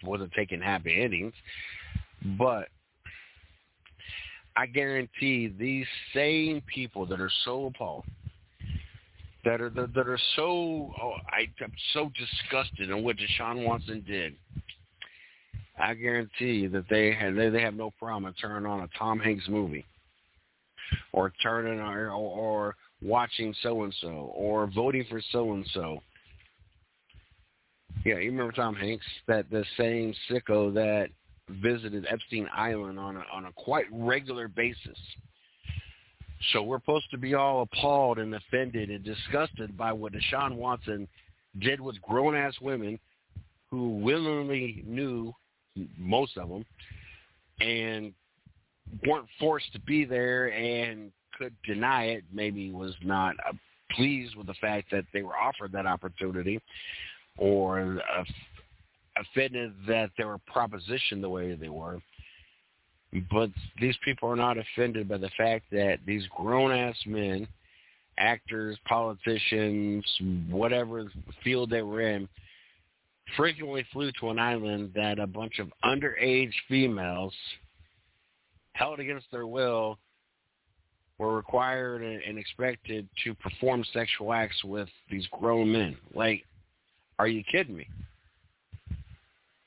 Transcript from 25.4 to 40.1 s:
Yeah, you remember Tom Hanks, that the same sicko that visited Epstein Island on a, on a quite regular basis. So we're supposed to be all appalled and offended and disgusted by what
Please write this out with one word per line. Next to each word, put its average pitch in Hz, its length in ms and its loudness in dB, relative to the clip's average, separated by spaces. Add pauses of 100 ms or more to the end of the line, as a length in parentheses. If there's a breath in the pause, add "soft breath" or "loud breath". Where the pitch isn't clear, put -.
Yeah, 110 120 4
you 98 160 0
remember 123 220 0
Tom 117 200 2
Hanks, 101 320 -2 (220)
that 107 240 4
the 107 120 2 (140)
same 117 380 2 (120)
sicko 107 460 4
that 107 360 2 (380)
visited 104 640 -2
Epstein 110 420 -4
Island 104 460 -2
on 98 200 -6
a, 90 140 -10
on 92 140 -10
a 90 60 -14
quite 143 400 -2
regular 120 560 0
basis. 117 500 -4 (1500 loud breath)
So 113 100 4
we're 120 180 -2
supposed 151 320 0
to 135 60 -6
be 131 160 0
all 139 280 4
appalled 135 580 4
and 110 160 -2
offended 120 540 0
and 101 140 -8
disgusted 110 720 -2
by 113 160 0
what 107 200 -6